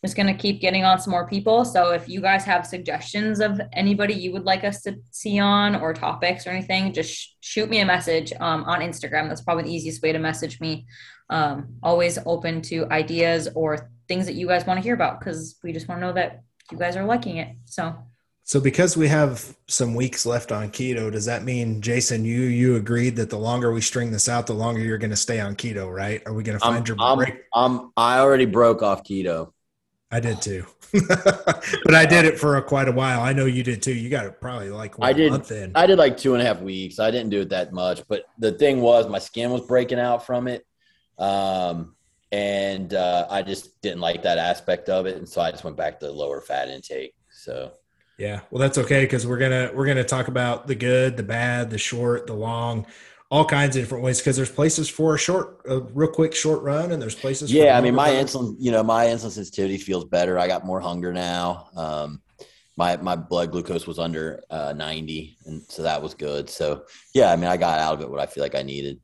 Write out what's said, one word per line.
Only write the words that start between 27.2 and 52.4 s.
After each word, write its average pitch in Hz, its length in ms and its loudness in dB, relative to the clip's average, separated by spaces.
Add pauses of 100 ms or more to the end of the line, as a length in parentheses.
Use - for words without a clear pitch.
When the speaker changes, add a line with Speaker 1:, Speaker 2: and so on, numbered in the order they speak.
Speaker 3:
I'm, 123 420 2
I 120 220 4
already 135 300 6
broke 113 340 4
off 98 220 0
keto. 90 500 -4 (560)
Speaker 2:
I 120 100 -2
did 113 220 -4
too. 92 240 -6 (140)
<laughs> - 120 -20
But - 1040 4
I 160 100 10
did 165 200 8
it 156 120 4
for 147 200 2
a, 131 40 2
quite 135 280 0
a - 20 2
while. 127 300 2
I 127 100 0
know 135 140 2
you 127 180 0
did 120 180 -4
too. 131 120 -2
You 117 160 -6
got 127 160 -2
it 98 160 -14
probably, 117 280 -8
like, 104 280 -12
what, 120 100 2
Speaker 3:
I 135 60 6
did, 156 140 6
Speaker 2:
a 139 40 4
month - 200 -2
in. 101 220 -8
Speaker 3:
I 170 120 6
did, 190 120 8
like, 139 200 8
two 131 160 2
and 120 80 4
a 123 40 4
half 101 160 0
weeks. 95 380 -8
I 110 120 4
didn't 117 180 -2
do 101 120 0
it 90 80 -4
that 92 220 -2
much. 90 380 -4
But 101 160 -4 (120)
the 110 140 2
thing 135 300 2
was, 120 260 6
my 101 120 -4
skin 120 320 -6
was 123 100 -2
breaking 123 380 0
out 120 260 0
from 123 240 -4
it. 123 160 -8 (520)
Um, 92 800 -2 (380)
and, 98 600 -2
uh, 90 360 0
I 98 140 -2
just - 380 -10
didn't 90 200 -6
like 87 220 -2
that 87 140 2
aspect 87 520 -2
of 92 160 0
it. 92 100 -6
And 78 140 -14
so - 100 -8
I 82 120 0
just 76 120 -14
went 78 140 -12
back 76 240 -6
to 73 100 -10
lower 71 300 -6
fat 67 260 -6
intake. 67 460 -12 (160)
So. 65 420 -14 (460)
Speaker 2:
Yeah. 104 240 -8 (100)
Well, - 80 -6
that's 135 180 2
okay, 135 300 2
'cause 127 180 -2
we're 123 120 -2
gonna, 127 360 0
we're 135 140 0
gonna 131 160 2
talk 127 240 -2
about 123 400 -2
the 135 80 -2
good, 123 420 2
the 113 60 -4
bad, 117 480 -2
the 107 80 -4
short, 120 480 -2
the 113 80 -8
long, 117 500 -4 (460)